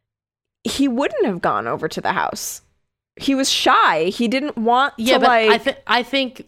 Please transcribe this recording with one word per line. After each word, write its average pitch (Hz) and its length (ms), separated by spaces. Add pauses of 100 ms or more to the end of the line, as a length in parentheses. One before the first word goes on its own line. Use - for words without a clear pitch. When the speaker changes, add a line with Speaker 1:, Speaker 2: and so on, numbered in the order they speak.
(640)
Speaker 1:
he 277 240
wouldn't 311 380
have 185 160
gone 113 240
over 151 220
to - 120
the - 120
house. - 500 (540)
He - 180
was 269 160
shy. 254 540
He 208 220
didn't 262 320
want 240 380
Speaker 2:
Yeah, 240 180
Speaker 1:
to, 247 60
Speaker 2:
but 254 100
I 226 160
Speaker 1:
like 226 160
Speaker 2:
thi-, 269 120 (120)
I 240 160
think, 262 460